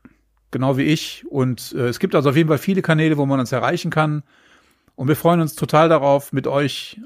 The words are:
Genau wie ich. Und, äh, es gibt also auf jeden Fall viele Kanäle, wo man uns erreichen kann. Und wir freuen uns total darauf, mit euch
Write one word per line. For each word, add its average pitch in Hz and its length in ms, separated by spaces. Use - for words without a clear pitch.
Genau 131 240
wie 135 80
ich. - 460
Und, 127 420
äh, 123 160
es 120 120
gibt 190 160
also 143 160
auf 127 40
jeden 160 140
Fall 151 80
viele 190 240
Kanäle, 156 340
wo 143 100
man 139 140
uns 127 140
erreichen 139 380
kann. 151 320
Und 127 120
wir 151 80
freuen 170 240
uns 156 160
total 156 320
darauf, 139 460
mit 131 140
euch 139 580